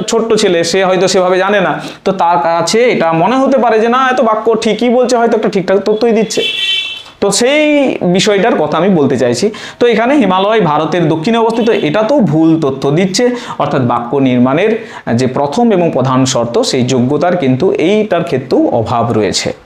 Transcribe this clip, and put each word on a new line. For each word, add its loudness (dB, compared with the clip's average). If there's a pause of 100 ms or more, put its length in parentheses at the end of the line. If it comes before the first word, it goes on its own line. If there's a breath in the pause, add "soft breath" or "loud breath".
ছোট্ট 0
ছেলে 2
সে 0
হয়তো 0
সেভাবে 2
জানে 0
না, -2 (240 loud breath)
তো 0
তার 2
কাছে 2
এটা 0
মনে 2
হতে 2
পারে 2
যে 0
না, 2
এত 0
বাক্য 0
ঠিকই 0
বলছে, 2
হয়তো 2
একটা -2
ঠিকঠাক 0
তথ্যই 0
দিচ্ছে। -2 (760 loud breath)
তো 0
সেই 0
বিষয়টার 2
কথা -2
আমি 0
বলতে 2
চাইছি। 0 (280 loud breath)
তো 2
এখানে 2
হিমালয় 2
ভারতের 0
দক্ষিণে 0
অবস্থিত, 0
এটা 0
তো 2
ভুল 2
তথ্য -2
দিচ্ছে, 0 (220 loud breath)
অর্থাৎ -2
বাক্য -2
নির্মাণের 0 (280 loud breath)
যে 0
প্রথম 0
এবং 0
প্রধান 0
শর্ত, -2
সেই -2
যোগ্যতার 0
কিন্তু 0
এইটার 0
ক্ষেত্রেও -2
অভাব -2
রয়েছে। -2 (120)